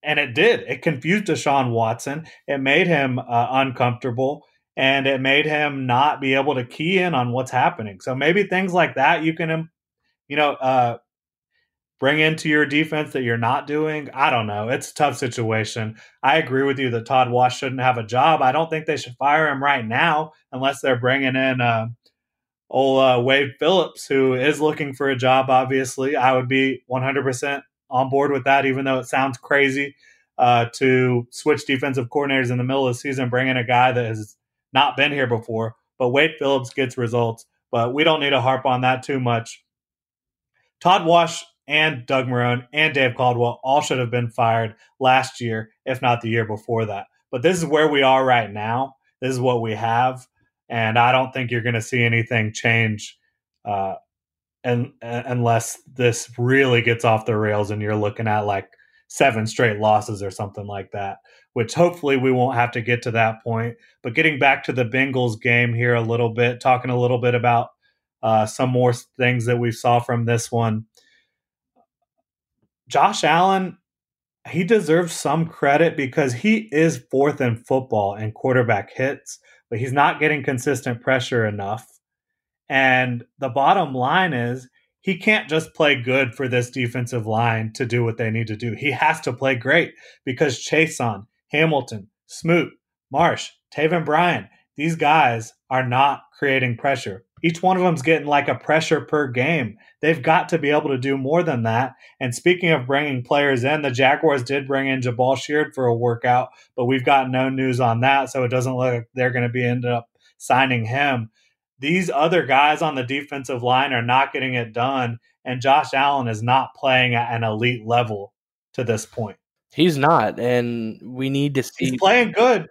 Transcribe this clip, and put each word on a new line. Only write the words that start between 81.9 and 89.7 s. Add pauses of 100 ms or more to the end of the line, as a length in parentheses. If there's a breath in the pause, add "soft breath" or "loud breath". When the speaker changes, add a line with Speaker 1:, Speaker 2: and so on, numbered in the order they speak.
Speaker 1:
And (140)
the
bottom
line
is (320)
he
can't
just
play
good
for
this
defensive
line
to
do
what
they
need
to
do.
He
has
to
play
great (300 loud breath)